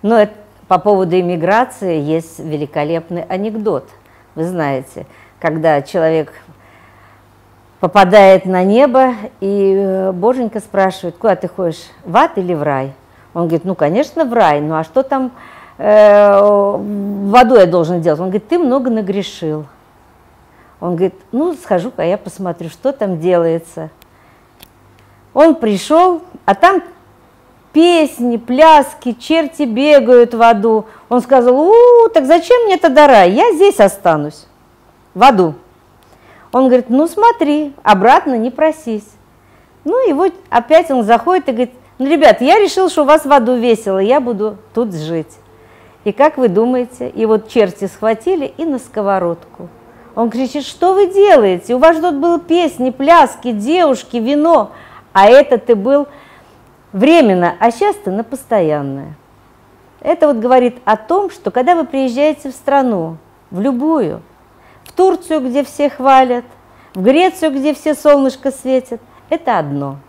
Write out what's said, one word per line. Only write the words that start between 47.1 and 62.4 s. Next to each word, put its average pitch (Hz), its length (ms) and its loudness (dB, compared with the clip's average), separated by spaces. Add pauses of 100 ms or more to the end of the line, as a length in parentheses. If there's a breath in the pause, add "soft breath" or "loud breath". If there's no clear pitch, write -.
вот 214 220 -2
черти 202 380 -2
схватили 226 600 -4
и - 200 -10
на 277 140 -6
сковородку. 180 880 -6 (480 soft breath)
Он 226 160 -4
кричит: 262 340 -8
«Что 370 300 -2
вы 381 180 0
делаете? 247 600 2
У 254 40 -4
вас 320 200 4
тут 330 160 -2
было 339 240 -2
песни, 320 500 -2
пляски, 269 600 0
девушки, 247 680 -2
вино, 285 540 0 (420 loud breath)
а 196 140 6
это 262 300 6
ты 226 180 0
был 277 320 -2 (840 soft breath)
временно, 202 680 2
а 233 120 0
сейчас 403 260 -2
ты - 120 -10
на 202 140 -6
постоянное». 151 920 -6 (840)
Это 320 280 0
вот 277 100 0
говорит 247 480 0
о 214 100 2
том, 359 340 -4
что - 220 -10
когда 262 240 0
вы 320 100 -4
приезжаете 269 640 -4